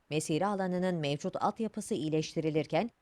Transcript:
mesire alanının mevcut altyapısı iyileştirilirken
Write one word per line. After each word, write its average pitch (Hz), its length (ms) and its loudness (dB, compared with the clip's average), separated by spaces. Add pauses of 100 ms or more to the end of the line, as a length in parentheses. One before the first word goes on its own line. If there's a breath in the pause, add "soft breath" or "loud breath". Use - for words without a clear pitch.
mesire 156 360 0
alanının 185 500 0
mevcut 151 480 -2
altyapısı 214 500 -2
iyileştirilirken 156 960 0 (120)